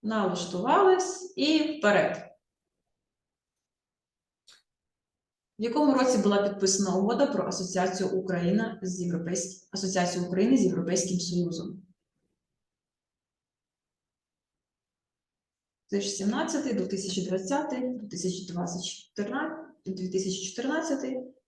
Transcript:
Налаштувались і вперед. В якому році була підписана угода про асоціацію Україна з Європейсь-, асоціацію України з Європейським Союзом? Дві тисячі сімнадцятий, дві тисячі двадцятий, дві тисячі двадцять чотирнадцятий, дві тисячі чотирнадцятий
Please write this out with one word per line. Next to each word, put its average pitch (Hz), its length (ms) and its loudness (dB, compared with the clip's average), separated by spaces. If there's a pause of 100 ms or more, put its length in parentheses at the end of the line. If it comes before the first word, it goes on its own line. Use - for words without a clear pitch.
Налаштувались 220 1300 2
і 302 420 2
вперед. - 580 2 (3250)
В 208 40 -4
якому 269 320 4
році 254 240 4
була 202 300 4
підписана 190 480 2
угода 226 300 4
про - 220 -2
асоціацію 185 600 -2
Україна 185 720 0
з 180 180 -6
Європейсь-, 175 720 -4
асоціацію 185 540 -2
України 226 300 4
з 208 80 6
Європейським 175 560 0
Союзом? 170 680 -4 (4000)
Дві 202 80 0
тисячі - 180 -4
сімнадцятий, 262 580 -2
дві 190 120 0
тисячі 185 400 -4
двадцятий, 254 720 -2
дві 214 100 -12
тисячі 180 440 -6
двадцять 175 320 -6
чотирнадцятий, 247 1080 -8
дві 185 140 -6
тисячі 190 420 -2
чотирнадцятий 262 840 -4 (140)